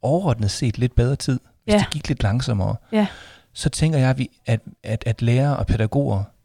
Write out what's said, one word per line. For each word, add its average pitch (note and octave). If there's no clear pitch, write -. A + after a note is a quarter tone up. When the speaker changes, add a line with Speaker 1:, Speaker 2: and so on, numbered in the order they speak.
Speaker 1:
overordnet B2+
set -
lidt B2
bedre B2
tid, C3
hvis G#3+
Speaker 2:
Ja. G#3
Speaker 1:
det -
gik -
lidt -
langsommere, G#2+
Speaker 2:
Ja. G#3+
Speaker 1:
så -
tænker D#3
jeg, C3
at C3
vi, B2+
at, A#2
at, A2
at A2+
lærere B2+
og -
pædagoger A2